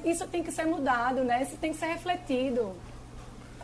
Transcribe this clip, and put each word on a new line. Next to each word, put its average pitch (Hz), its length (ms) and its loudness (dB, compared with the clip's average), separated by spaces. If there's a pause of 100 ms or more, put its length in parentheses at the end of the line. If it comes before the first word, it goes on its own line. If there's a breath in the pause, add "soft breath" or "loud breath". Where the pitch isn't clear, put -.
isso 339 240 2
tem 349 160 0
que - 80 -4
ser - 140 0
mudado, 262 580 4
né? 240 200 4
Isso 269 180 -4
tem 311 100 0
que 302 60 -4
ser 339 80 -2
refletido. 277 880 0 (920)